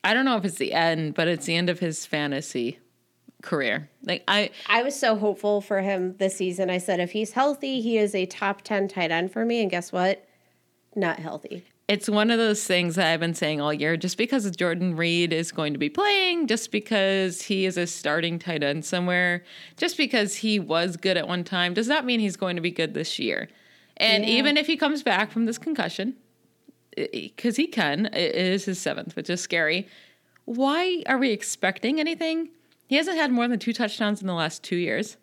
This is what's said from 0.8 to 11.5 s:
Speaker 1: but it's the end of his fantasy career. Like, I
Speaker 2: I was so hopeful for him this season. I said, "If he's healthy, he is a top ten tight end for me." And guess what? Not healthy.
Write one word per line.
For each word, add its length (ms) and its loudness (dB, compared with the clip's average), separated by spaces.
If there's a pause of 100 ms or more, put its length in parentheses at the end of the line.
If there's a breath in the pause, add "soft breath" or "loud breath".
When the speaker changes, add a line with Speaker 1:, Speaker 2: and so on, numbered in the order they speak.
Speaker 1:
but 140 2
it's 180 -2
the 80 0
end 160 2
of 80 -2
his 260 -4
fantasy 760 -4 (640)
career. 460 -2 (140)
Like, 240 -4
I 240 2 (160 loud breath)
Speaker 2:
I 160 2
was 160 -2
so 180 4
hopeful 440 0
for 220 -2
him 360 -2
this 180 0
season. 340 0
I 80 0
said, 200 0
"If 140 -2
he's 200 -2
healthy, 480 0
he 180 2
is 160 2
a 120 0
top 360 -4
ten 260 0
tight 240 -2
end 200 0
for 120 -2
me." 180 0
And 80 0
guess 220 -4
what? 320 0 (720 soft breath)
Not 240 0
healthy. 440 -10 (240)